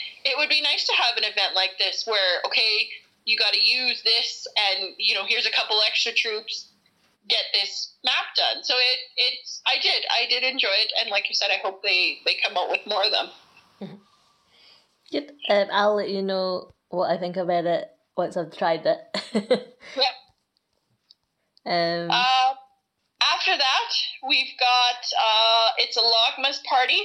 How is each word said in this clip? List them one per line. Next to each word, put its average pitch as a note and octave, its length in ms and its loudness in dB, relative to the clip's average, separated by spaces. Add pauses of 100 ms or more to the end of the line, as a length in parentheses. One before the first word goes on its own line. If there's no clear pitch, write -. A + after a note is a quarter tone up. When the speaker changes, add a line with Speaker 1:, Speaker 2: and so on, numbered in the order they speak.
(240)
Speaker 1:
it C#4 140 0
would D4 100 0
be D4+ 140 2
nice D4 280 0
to - 80 0
have A#3+ 180 2
an A3 80 -2
event G3+ 300 -2
like F#3+ 240 0
this F#3+ 280 -2
where, G3 400 2
okay, A3 420 0 (380)
you A3 120 0
gotta G#3 240 2
use B3 400 0
this, A#3 440 -2 (280)
and, F#3+ 240 -6
you G3+ 160 0
know, G3 140 -2
here's A#3 180 0
a A3 60 -2
couple A3+ 240 0 (100)
extra A3+ 260 -2
troops, A3 560 -4 (600)
get A3 240 0
this - 400 -4 (120)
map C#4+ 300 0
done. A2+ 300 0
So C#4 100 0
it, B3+ 240 2 (200)
it's, - 480 -4
I C4+ 160 2
did, F4 280 0
I A#3+ 180 0
did B3 140 0
enjoy B3+ 300 0
it, G#3+ 200 0 (100)
and A3+ 80 -6
like G3+ 180 0
you B3+ 60 -4
said, G3+ 160 0
I F#3+ 120 0
hope F#3+ 200 -6
they, F3+ 420 0
they F3 180 0
come G3 140 -4
out F3+ 140 -2
with - 160 -2
more G#3 180 0
of G#3 60 0
them. F#3+ 160 -2 (560)
Speaker 2:
Mm-hmm. F3 140 -12 (1120)
Yep, C#4+ 200 -6 (200)
um, G3+ 220 4
I'll G#3 240 4
let G3+ 120 -2
you G3 140 -2
know F#3 480 -2 (180)
what F3 220 0
I F3+ 80 0
think F3+ 180 -6
about F3 300 0
it E3+ 240 0 (260)
once F3+ 220 -2
I've D#3 180 -6
tried E3 300 0
it. - 880 -2
<laughs> - 20 -20 (200)
Speaker 1:
Yep. - 180 0 (1500)
Speaker 2:
Um, E3+ 440 0
Speaker 1:
Uh, C4 440 4 (840)
after F#4 200 2
that, C#4+ 360 2 (340)
we've C4+ 320 0
got, B3 380 4 (240)
uh, A3+ 480 4 (100)
it's A#3+ 180 -2
a A#3 40 2
Logmas A#3 640 0
party, C4 400 2